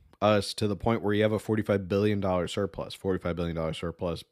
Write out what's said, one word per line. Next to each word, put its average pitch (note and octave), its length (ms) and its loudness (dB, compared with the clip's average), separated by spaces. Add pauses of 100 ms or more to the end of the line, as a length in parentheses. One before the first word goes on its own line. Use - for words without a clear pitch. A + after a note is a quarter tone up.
(220)
us G#2 320 4
to G#2 140 -2
the G2+ 100 -2
point A2+ 240 0
where G#2 120 0
you G#2 100 4
have G#2+ 100 4
a G#2 60 0
forty-five G2+ 500 0
billion G2+ 320 2
dollar F#2 260 0
surplus, - 460 -6
forty-five F2+ 420 -2
billion E2+ 220 -4
dollar D#2+ 160 -2
surplus, E2+ 580 -6